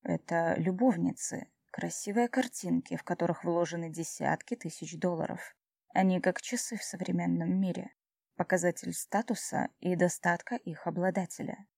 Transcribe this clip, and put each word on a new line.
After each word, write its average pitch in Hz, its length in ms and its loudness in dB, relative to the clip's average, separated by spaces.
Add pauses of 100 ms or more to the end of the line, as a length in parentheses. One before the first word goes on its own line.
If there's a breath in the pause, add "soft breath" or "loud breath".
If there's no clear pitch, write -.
Это 165 540 2
любовницы, 185 880 2 (240)
красивые 202 560 0
картинки, 202 720 0
в - 60 -8
которых 170 420 -2
вложены 170 440 0
десятки - 680 -2
тысяч 165 440 -10
долларов. 160 560 -2 (380)
Они 185 260 6
как 185 220 0
часы - 340 -6
в 196 80 -6
современном 175 720 0
мире. 185 360 0 (420)
Показатель 175 580 0
статуса - 760 -2 (100)
и 180 160 2
достатка 175 600 2
их 175 320 -6
обладателя. 180 800 -2 (120)